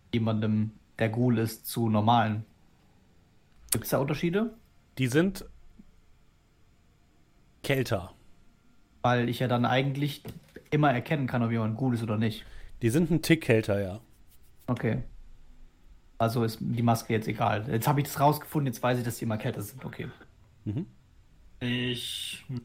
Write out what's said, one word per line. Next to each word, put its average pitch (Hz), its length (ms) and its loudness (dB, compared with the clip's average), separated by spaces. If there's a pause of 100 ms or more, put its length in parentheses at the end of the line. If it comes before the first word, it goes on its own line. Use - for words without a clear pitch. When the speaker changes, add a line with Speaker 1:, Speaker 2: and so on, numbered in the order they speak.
(140)
Speaker 1:
jemandem, 110 580 2 (260)
der 113 120 2
Ghoul 120 280 2
ist, 113 280 -4
zu 113 240 0
normalen? 107 540 4 (1300)
Gibt's 113 180 -2
da 135 80 2
Unterschiede? 170 580 0 (400)
Speaker 2:
Die 131 120 0
sind 170 360 2 (2250)
kälter. 117 500 -2 (920)
Speaker 1:
Weil 123 260 2
ich 117 120 -4
ja 127 80 0
dann 120 180 2
eigentlich 139 560 0 (480)
immer 147 220 4
erkennen 143 340 -2
kann, 120 160 0
ob 113 80 2
jemand 110 260 0
Ghoul 131 180 0
ist 113 80 -2
oder 107 140 -2
nicht. 110 280 -2 (380)
Speaker 2:
Die 117 80 4
sind 156 200 2
ein 156 120 4
Tick 165 200 4
kälter, 110 380 4
ja. 98 200 -6 (680)
Speaker 1:
Okay. 117 360 -2 (1160)
Also 117 240 2
ist 113 180 -2
die 120 220 -2
Maske 117 300 2
jetzt 110 160 0
egal. 107 420 0
Jetzt 113 160 0
hab 143 120 4
ich 143 60 0
das - 160 -8
rausgefunden, 147 460 2
jetzt 123 160 -4
weiß 123 160 2
ich, 117 60 -2
dass 117 140 -4
die 127 60 -6
immer 110 140 -2
kälter 113 240 -4
sind. 104 220 -14
Okay. - 240 -10 (560)
Speaker 2:
Mhm. 117 220 -4 (760)
Speaker 3:
Ich 123 840 -6 (200)